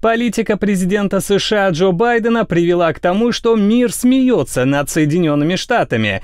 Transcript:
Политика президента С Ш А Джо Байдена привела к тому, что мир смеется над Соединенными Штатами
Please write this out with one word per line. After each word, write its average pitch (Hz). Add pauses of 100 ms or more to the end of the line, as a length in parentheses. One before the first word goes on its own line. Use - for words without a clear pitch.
Политика 226
президента 196
С 202
Ш 196
А -
Джо 180
Байдена 233
привела 170
к -
тому, 202
что 226
мир 220
смеется 247
над 139
Соединенными 151
Штатами 117